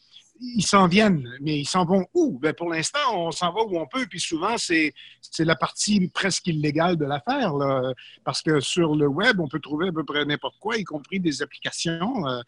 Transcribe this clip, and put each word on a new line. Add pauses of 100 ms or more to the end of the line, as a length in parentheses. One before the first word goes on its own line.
(400)
ils
s'en
viennent, (120)
mais
ils
s'en
vont
où ?
Ben,
pour
l'instant, (120)
on
s'en
va
où
on
peut,
puis
souvent,
c'est, (260)
c'est
la
partie
presque
illégale
de
l'affaire,
là, (300)
parce
que
sur
le
web,
on
peut
trouver
à
peu
près
n'importe
quoi,
y
compris
des
applications,
euh,